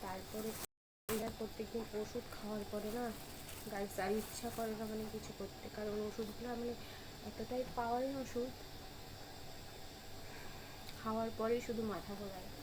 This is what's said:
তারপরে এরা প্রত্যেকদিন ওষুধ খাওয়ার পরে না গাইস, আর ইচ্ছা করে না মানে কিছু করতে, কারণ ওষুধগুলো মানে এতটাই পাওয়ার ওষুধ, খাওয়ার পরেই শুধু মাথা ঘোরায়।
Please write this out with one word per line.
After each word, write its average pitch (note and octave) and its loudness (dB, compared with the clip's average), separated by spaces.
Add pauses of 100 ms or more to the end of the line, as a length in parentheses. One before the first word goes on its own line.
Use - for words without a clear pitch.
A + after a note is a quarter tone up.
তারপরে G3+ 0 (640)
এরা A3 4
প্রত্যেকদিন A3 0 (180)
ওষুধ A#3 0 (120)
খাওয়ার G#3 0 (100)
পরে G#3 2
না A#3+ 2 (680)
গাইস, G3+ 0
আর G3 6 (100)
ইচ্ছা - -2 (100)
করে A3+ 2
না A3 0
মানে A3 0 (100)
কিছু A3 -2
করতে, - -4 (120)
কারণ G#3+ 2 (120)
ওষুধগুলো G#3+ -2 (140)
মানে A#3+ 2 (560)
এতটাই B3 0 (140)
পাওয়ার A#3+ 6 (200)
ওষুধ, A#3+ 0 (2500)
খাওয়ার A3+ 4 (100)
পরেই A#3 6
শুধু A3+ 4 (100)
মাথা F#3+ 0
ঘোরায়। F#3+ -4 (140)